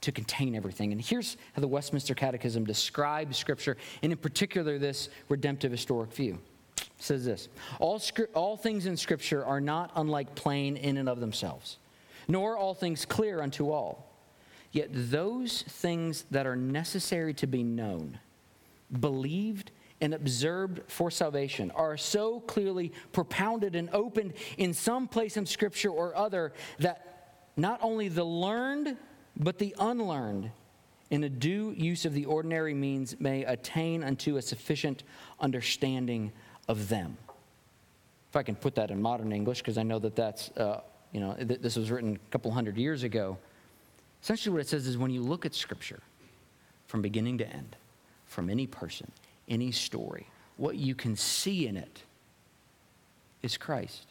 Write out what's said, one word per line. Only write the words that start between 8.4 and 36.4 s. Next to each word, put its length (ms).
things 280
in 120
Scripture 480
are 160
not 340
unlike 400
plain 420
in 200
and 120
of 100
themselves, 580
nor 300
all 160
things 320
clear 360
unto 300
all. 340
Yet 200
those 720
things 680
that 140
are 100
necessary 800
to 120
be 160
known, 560
believed, 720
and 120
observed 760
for 240
salvation 600
are 260
so 440
clearly 520
propounded 640
and 160
opened 420
in 160
some 340
place 300
in 80
Scripture 440
or 260
other 380
that 800
not 240
only 260
the 160
learned 720
"But 180
the 220
unlearned, 720
in 140
a 60
due 420
use 340
of 80
the 120
ordinary 480
means, 460
may 240
attain 600
unto 340
a 40
sufficient 640
understanding 920